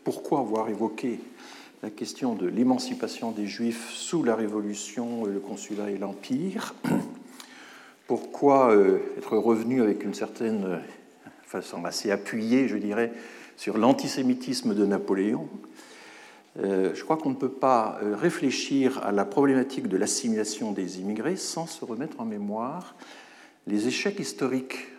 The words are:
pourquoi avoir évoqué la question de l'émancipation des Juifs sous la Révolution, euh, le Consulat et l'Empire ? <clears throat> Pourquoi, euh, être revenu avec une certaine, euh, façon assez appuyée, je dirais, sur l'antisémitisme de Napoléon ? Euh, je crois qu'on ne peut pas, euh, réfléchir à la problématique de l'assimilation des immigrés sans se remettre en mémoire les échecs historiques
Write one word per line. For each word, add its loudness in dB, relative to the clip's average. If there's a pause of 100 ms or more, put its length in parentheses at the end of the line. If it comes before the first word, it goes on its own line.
pourquoi -2
avoir 0
évoqué -2 (640)
la -6
question -4
de -2
l'émancipation 0
des -4
Juifs -4
sous -2
la 4
Révolution, -4
euh, -2
le -2
Consulat -8
et -4
l'Empire ? -4
<clears throat> -6
Pourquoi, 6
euh, 8 (180)
être 0
revenu 4
avec 2
une -4
certaine, -2
euh, -2 (680)
façon -8
assez -2
appuyée, 2
je 0
dirais, 0 (420)
sur -2
l'antisémitisme 2
de 6
Napoléon ? 2 (1120)
Euh, 2
je -10
crois 2
qu'on -2
ne 0
peut -2
pas, 4
euh, 0
réfléchir 2
à 0
la 2
problématique 2
de 0
l'assimilation 0
des -4
immigrés -2
sans -6
se -10
remettre -8
en -6
mémoire -6 (720)
les 2
échecs -2
historiques -4 (120)